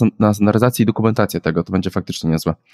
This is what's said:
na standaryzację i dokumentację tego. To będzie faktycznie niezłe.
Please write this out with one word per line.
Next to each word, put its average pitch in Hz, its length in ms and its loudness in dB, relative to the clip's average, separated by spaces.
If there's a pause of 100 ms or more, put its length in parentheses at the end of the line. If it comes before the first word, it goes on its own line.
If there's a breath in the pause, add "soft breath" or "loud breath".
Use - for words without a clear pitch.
(180)
na 107 160 2
standaryzację 107 480 2
i 107 40 0
dokumentację 107 540 0
tego. 82 240 -2
To - 80 -12
będzie 92 180 -2
faktycznie - 400 -4
niezłe. 80 240 0 (200 loud breath)